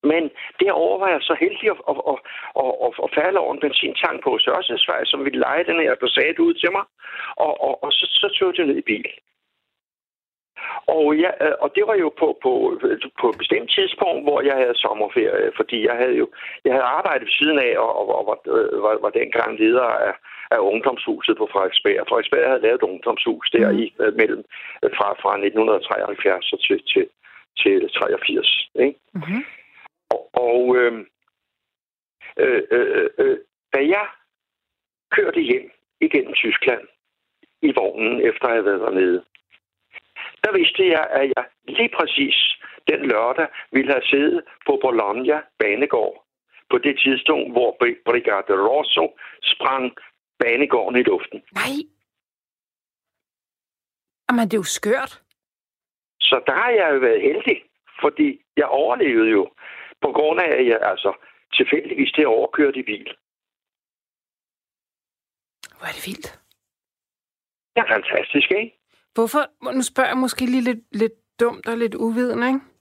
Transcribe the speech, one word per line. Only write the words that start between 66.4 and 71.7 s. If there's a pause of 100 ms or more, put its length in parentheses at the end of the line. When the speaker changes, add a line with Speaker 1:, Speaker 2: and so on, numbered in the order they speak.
Speaker 1:
Det
er
fantastisk,
ikke? (380)
Speaker 2:
Hvorfor,
nu
spørger
jeg
måske
lige
lidt,
lidt (260)
dumt
og